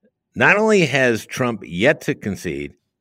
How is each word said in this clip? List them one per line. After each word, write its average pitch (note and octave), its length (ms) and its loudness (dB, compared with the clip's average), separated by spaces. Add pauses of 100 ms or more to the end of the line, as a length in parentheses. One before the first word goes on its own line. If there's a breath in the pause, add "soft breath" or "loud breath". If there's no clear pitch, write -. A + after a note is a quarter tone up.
(360)
Not D3 220 4
only G#3+ 280 4
has B2 400 0
Trump A#2+ 400 -4
yet G2 360 0
to D3 140 -4
concede, D2+ 580 -8 (280)